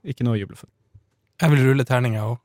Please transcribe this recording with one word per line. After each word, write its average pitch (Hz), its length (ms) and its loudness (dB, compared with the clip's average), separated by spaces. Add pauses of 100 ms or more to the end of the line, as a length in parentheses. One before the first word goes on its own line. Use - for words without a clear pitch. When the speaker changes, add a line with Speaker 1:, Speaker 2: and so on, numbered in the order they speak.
Speaker 1:
ikke 139 220 -8
noe 117 120 0
å - 20 -4
juble - 180 -12
for. - 120 -20 (680)
Speaker 2:
Jeg 165 120 4
vil 135 160 4
rulle 135 180 2
terning, 123 320 0
jeg 107 60 -4
også. 117 220 -6